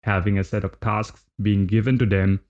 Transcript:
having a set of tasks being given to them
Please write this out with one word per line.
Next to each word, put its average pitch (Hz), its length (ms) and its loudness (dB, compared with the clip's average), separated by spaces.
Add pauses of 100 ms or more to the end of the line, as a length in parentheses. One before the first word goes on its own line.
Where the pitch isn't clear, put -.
having 98 360 0
a 95 60 0
set 104 180 -4
of - 180 -8
tasks 107 440 -6 (160)
being 101 260 2
given 113 320 2
to 120 80 2
them 98 440 2